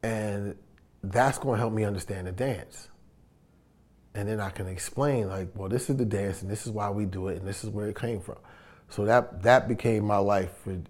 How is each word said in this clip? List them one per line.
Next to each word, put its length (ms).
and 520
that's 340
gonna 220
help 160
me 100
understand 440
the 40
dance. 560
And 120
then 100
I 120
can 180
explain, 600
like, 280
"Well, 120
this 220
is 60
the 80
dance, 380
and 60
this 180
is 60
why 160
we 160
do 220
it, 120
and 100
this 160
is 60
where 180
it 100
came 220
from." 160
So 180
that, 360
that 240
became 380
my 140
life. 500
It, 220